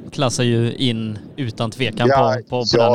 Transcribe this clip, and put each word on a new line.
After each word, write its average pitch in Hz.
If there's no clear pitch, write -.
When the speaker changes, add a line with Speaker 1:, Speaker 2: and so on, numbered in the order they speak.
Speaker 1:
klassar 127
ju 117
in 113
utan 117
tvekan 120
Speaker 2:
Ja, 135
Speaker 1:
på, 120
på, 123
på 117
Speaker 2:
ja, 117
Speaker 1:
den -